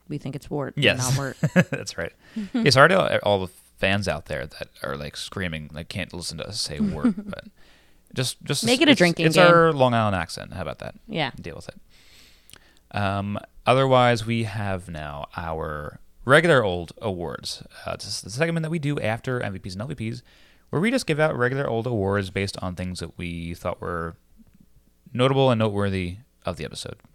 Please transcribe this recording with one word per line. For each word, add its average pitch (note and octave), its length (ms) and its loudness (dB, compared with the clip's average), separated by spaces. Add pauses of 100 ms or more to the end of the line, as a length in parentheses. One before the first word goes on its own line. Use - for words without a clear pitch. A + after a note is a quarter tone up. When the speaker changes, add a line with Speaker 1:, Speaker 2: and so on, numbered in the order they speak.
Speaker 1:
we D3+ 100 -8
think C#3 180 -8
it's - 140 -14
Wirt, C#3+ 260 -6
and - 80 0
Speaker 2:
Yes. A#2+ 140 4 (180)
Speaker 1:
not C3+ 40 -2
Wirt. C3+ 180 -6 (160)
Speaker 2:
<laughs> - 160 4
That's - 280 -8
right. - 160 -6 (400)
Hey, A3+ 180 4
sorry C3+ 180 10
to A2 340 4
all G2 220 2
the F2 60 -10 (280)
fans G2 280 2
out D2+ 200 -4
there C#2+ 200 -6
that - 220 -14 (120)
are, C#2 160 -6
like, D2 200 -10
screaming, D#2+ 560 -6
like, D#2+ 160 -12
can't - 240 -6
listen E2+ 260 -8
to - 80 -6
us - 140 -8
say D2 180 -6
Wirt, G#3 380 0
Speaker 1:
<laughs> G#3 120 -12
Speaker 2:
but - 160 -12 (680)
just, - 300 -4
just - 200 -4
Speaker 1:
Make B3 180 2
it E4 60 2
a G3+ 40 6
Speaker 2:
it's, A#3+ 60 8
Speaker 1:
drinking E3+ 280 2
Speaker 2:
it's D3+ 100 2
Speaker 1:
game. F#3 120 8
Speaker 2:
our E3 260 6
Long B2+ 200 4
Island G#2+ 220 2
accent. D#2+ 380 -6
How F#2 80 -8
about D2 180 -8
that? - 160 -10 (120)
Speaker 1:
Yeah. D#3 240 -4 (100)
Speaker 2:
Deal D2 140 -12
with - 120 -14
it. - 80 -14 (1160)
Um, G2+ 460 -2 (280)
otherwise, B2 600 6
we A#2 180 -2
have G2+ 460 -6
now D2 360 -8 (100)
our D#2+ 640 -6 (240)
regular C#3+ 400 6
old F2 380 -2
awards. F2 600 -6 (220)
Uh, - 120 -6
this - 100 -14
is G2+ 140 -8
the - 80 -16
segment D#3+ 340 -2
that D#3 60 -6
we E3+ 100 -4
do C#3+ 220 -2
after A#2 400 -4
M G#2 120 -4
V F#2 60 -10
Ps F#2+ 140 -10
and F#2+ 80 -8
L B2+ 80 -8
V A2+ 220 -8
Ps, A#2+ 120 -12 (460)
where D3 120 -2
we A3 100 0
just C4 140 0
give D3+ 140 0
out D#3 180 2
regular B2+ 300 0
old A2+ 180 -2
awards G2+ 440 0
based G2 320 -4
on F2+ 140 -4
things F2+ 260 -6
that D#2+ 160 -10
we E2+ 360 -8
thought - 280 -6
were E2+ 340 -6 (960)
notable C3 380 4
and A2+ 80 2
noteworthy G2+ 580 0 (280)
of F2 100 -2
the D2+ 100 -10
episode. - 300 -12 (200)